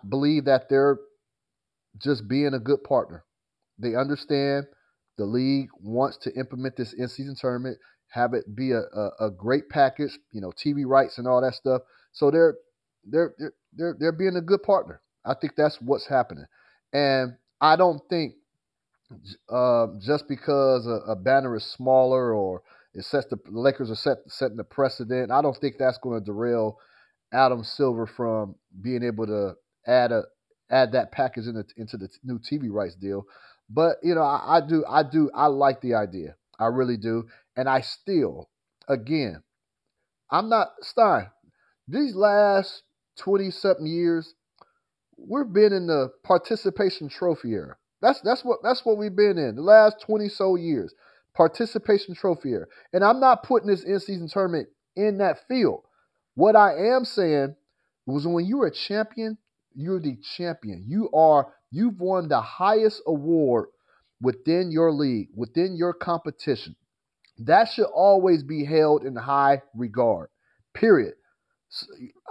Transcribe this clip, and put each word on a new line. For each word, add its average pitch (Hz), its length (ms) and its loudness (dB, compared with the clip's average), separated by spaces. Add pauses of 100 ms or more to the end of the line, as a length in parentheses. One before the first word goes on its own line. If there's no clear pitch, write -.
believe 143 380 0
that 135 220 2
they're 139 300 4 (1040)
just 123 260 -2
being 139 260 -2
a 127 40 -4
good 135 240 -2
partner. 98 420 -4 (540)
They 113 160 -4
understand 139 720 -2 (520)
the 104 60 -4
league 131 440 -2 (120)
wants 117 380 -4
to - 160 -10
implement 127 420 -10
this 117 160 -8
in-season 131 480 -10
tournament, 123 380 -6 (300)
have 120 260 -2
it 107 200 -6
be 127 180 -4
a, 113 80 0
a, 104 460 -6
a 104 40 -2
great 110 380 -4
package, 143 500 -2 (140)
you 107 80 -12
know, 90 160 -10
T 147 160 -4
V 143 120 -4
rights 135 340 2
and 123 80 -6
all 127 140 4
that 127 140 -2
stuff. 127 280 -2 (300)
So 143 180 2
they're, 160 260 4 (480)
they're, 151 340 -2
they're, 151 140 -12 (200)
they're, 170 260 -6
they're 165 140 0
being 180 240 -2
a 170 60 -4
good 190 200 0
partner. - 380 -2 (240)
I 135 100 -4
think - 220 -8
that's 151 240 0
what's 127 260 -2
happening. 120 380 -4 (480)
And 135 440 0 (240)
I 156 160 6
don't 170 340 2
think, 160 240 -4 (1160)
uh, 120 360 2 (140)
just 143 280 -4
because 131 580 0
a, 110 260 -4
a 104 40 -4
banner 127 400 0
is 104 80 -8
smaller 127 720 2
or 95 280 -4 (320)
it 92 100 -16
sets 139 260 -2
the, 117 60 -6
the 104 220 -12
Lakers 131 320 0
are 110 40 -6
set, 131 240 -2 (100)
setting 117 280 -6
the 107 80 -10
precedent, 127 680 -4
I 135 100 2
don't 143 160 0
think 135 220 -6
that's 131 200 0
gonna 120 220 -6
derail 110 580 -4 (540)
Adam 123 320 2
Silver 117 420 -2
from 110 480 -6 (280)
being 120 200 -6
able 113 240 -4
to 101 280 -4 (320)
add 120 260 4
a, 113 120 0 (460)
add 127 220 2
that 123 200 0
package 123 340 -4
in 120 80 -10
the, 104 100 -8 (120)
into 113 200 -14
the 95 120 -12
t-, - 160 -20
new 127 140 -8
T 147 200 -8
V 127 100 -6
rights 98 260 -6
deal. 98 320 -8 (420)
But, 156 340 0
you 170 120 0
know, 160 80 0
I, 147 360 2
I - 80 4
do, 156 220 0
I 147 140 2
do, 147 320 0
I - 120 2
like 139 340 2
the 120 140 -2
idea. 90 420 -4 (220)
I 113 80 0
really 123 300 0
do. 117 300 -4 (300)
And 131 120 -4
I 131 120 2
still, 113 680 -4 (400)
again, 120 540 -4 (880)
I'm 190 180 -2
not, 220 200 0 (140)
Stein, 160 480 2 (580)
these 240 260 -2
last 202 680 2 (360)
twenty-something 190 680 -2
years, 170 480 -2 (840)
we've 240 360 -4
been 208 200 6
in 180 160 -4
the 139 240 0 (100)
participation 190 840 0
trophy 147 440 -4
era. 78 240 -8 (240)
That's, 262 200 2
that's 247 240 -2
what, 240 180 -2
that's 240 220 -2
what 214 140 2
we've 208 180 -6
been 202 200 4
in 123 200 -4
the 143 60 -8
last 214 380 8
twenty 214 280 -2
so 190 260 0
years, 156 400 -4 (400)
participation 202 800 0
trophy 160 360 -4
era. - 160 -4 (260)
And 180 100 2
I'm 233 160 4
not 254 240 4
putting 220 260 0
this 185 140 0
in-season 180 460 -6
tournament 175 400 -4 (260)
in 202 240 -2
that 185 300 -2
field. 226 340 0 (520)
What 202 200 6
I 202 220 6 (180)
am 262 100 0
saying 147 520 -2 (500)
was 143 200 -4
when 170 200 -2
you're 240 200 0
a 147 60 -2
champion, 220 640 -6 (360)
you're 170 260 -6
the 135 180 -6 (180)
champion. 107 500 -10
You 196 260 -2
are, 151 400 6 (180)
you've 196 280 -2
won 180 300 -2
the 135 120 2
highest 214 640 0
award 147 640 0 (520)
within 160 500 -2
your 160 220 2
league, 135 420 -2
within 165 420 -4
your 175 180 -2
competition. 156 800 -6 (640)
That 170 300 4
should - 260 -2
always 185 480 6
be 147 220 -6
held 151 400 4
in 131 100 -8
high 139 460 2 (140)
regard, 110 540 -2 (440)
period. 165 420 4 (560)
S-, - 160 -16 (440)